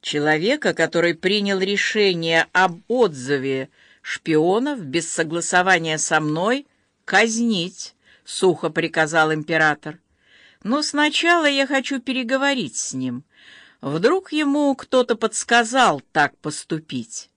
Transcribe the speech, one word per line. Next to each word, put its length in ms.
«Человека, 720
который 400
принял 460
решение 920
об 340
отзыве 800
шпионов 800
без 320
согласования 880
со 240
мной, 440
казнить», 920
сухо 460
приказал 640
император. 680
«Но 180
сначала 640
я 220
хочу 320
переговорить 800
с 160
ним. 320
Вдруг 500
ему 440
кто-то 420
подсказал 840
так 240
поступить». 1000